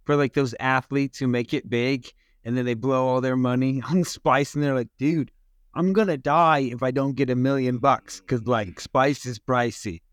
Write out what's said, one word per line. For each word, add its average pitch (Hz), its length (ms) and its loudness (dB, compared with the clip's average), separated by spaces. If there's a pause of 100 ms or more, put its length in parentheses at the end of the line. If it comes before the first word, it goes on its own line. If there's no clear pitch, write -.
for, 147 120 0
like, 143 180 0
those 131 260 0
athletes 131 580 -2
who 135 80 -2
make 123 260 -2
it 123 160 -4
big 120 380 -2 (380)
and 117 120 -4
then 127 80 -2
they 123 100 -2
blow 131 340 0
all 127 120 2
their 131 160 0
money 127 480 0
<laughs> 127 60 -8
on 175 140 2
spice 139 500 0
and 147 80 -2
they're 143 120 0
like, 120 140 -2 (100)
"Dude, 151 320 0 (440)
I'm 180 180 0
gonna 190 240 2
die 151 440 4
if 120 220 -4
I 131 80 0
don't 135 240 0
get 127 160 0
a 123 60 2
million 127 420 2
bucks 135 420 0
'cause, 120 260 -4
like, 110 340 -2
spice 139 460 0
is 123 120 -10
pricey." 120 640 -2 (120)